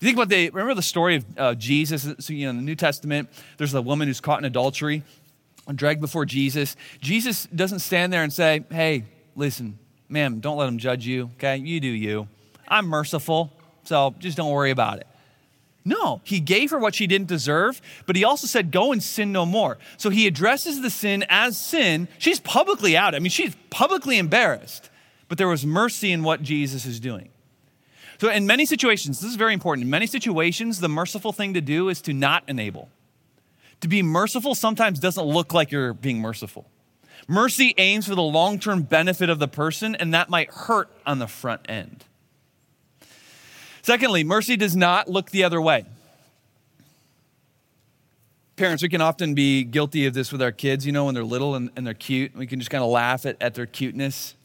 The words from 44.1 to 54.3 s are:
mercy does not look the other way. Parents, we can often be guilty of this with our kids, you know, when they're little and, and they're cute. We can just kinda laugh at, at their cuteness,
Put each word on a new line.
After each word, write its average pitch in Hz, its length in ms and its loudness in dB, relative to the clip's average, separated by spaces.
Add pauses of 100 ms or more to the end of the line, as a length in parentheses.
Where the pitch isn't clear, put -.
mercy 208 340 2
does 190 200 2
not 180 320 4
look 185 220 -4
the 196 120 2
other 170 180 2
way. 151 240 4 (2750)
Parents, 170 260 0
we 175 80 0
can 170 120 0
often 160 340 0
be 139 300 4
guilty 143 420 0
of 127 80 -2
this 131 160 -4
with 139 100 -4
our 123 120 0
kids, 135 340 -2
you 143 60 -2
know, 143 140 0
when 135 100 -2
they're 117 80 -4
little 131 320 -2
and, 123 180 -6
and 127 100 -8
they're 117 100 -6
cute. 131 420 -4
We 127 100 -10
can 131 140 -8
just 117 100 -10
kinda 131 160 -2
laugh 120 400 0
at, 131 140 -6
at 117 140 -2
their 120 120 -8
cuteness, 135 800 -6